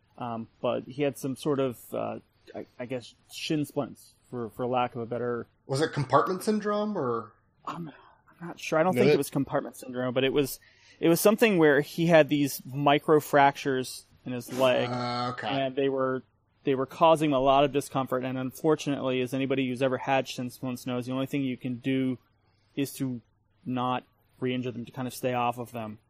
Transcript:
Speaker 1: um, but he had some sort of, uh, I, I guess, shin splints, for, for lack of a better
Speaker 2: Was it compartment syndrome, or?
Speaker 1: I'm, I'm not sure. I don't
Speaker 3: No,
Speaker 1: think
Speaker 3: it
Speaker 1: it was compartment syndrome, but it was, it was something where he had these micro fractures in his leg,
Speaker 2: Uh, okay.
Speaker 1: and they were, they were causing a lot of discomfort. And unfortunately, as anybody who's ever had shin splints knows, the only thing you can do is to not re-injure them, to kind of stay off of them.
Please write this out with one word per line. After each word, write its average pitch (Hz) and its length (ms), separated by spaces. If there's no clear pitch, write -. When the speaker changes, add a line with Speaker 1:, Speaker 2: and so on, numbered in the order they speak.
Speaker 1:
um, 113 300
but 120 240
he 123 160
had 143 160
some 135 180
sort 143 240
of, 131 180
uh, 110 260
I, 104 100
I 127 60
guess, 123 280
shin 151 340
splints, - 480
for, 120 260
for 127 100
lack 123 300
of 120 60
a 113 40
better 120 420
Speaker 2:
Was 135 140
it 160 120
compartment 160 500
syndrome, 208 540
or? 117 360
Speaker 1:
I'm, 170 240
I'm - 580
not - 120
sure. - 200
I 160 40
don't 180 120
Speaker 3:
No, 165 60
Speaker 1:
think 147 100
Speaker 3:
it 147 40
Speaker 1:
it - 20
was 143 120
compartment - 480
syndrome, 127 360
but 127 100
it 135 100
was, 139 260
it 160 100
was 165 100
something 208 380
where 147 240
he 165 260
had 156 220
these 143 360
micro 147 540
fractures 139 840
in 127 60
his 123 220
leg, 127 360
Speaker 2:
Uh, 123 420
okay. - 160
Speaker 1:
and 135 280
they 139 140
were, 131 340
they 139 120
were 131 100
causing 156 480
a 131 60
lot 135 260
of 135 80
discomfort. 131 500
And 131 140
unfortunately, 131 840
as 123 140
anybody 135 340
who's 123 140
ever 127 160
had 135 320
shin 123 200
splints 123 360
knows, 123 220
the 131 40
only 131 140
thing 143 160
you 127 160
can 127 180
do 131 420
is 139 200
to 127 260
not 123 380
re-injure 127 320
them, 117 140
to - 80
kind 127 160
of - 40
stay 127 200
off 123 240
of 120 160
them. 110 240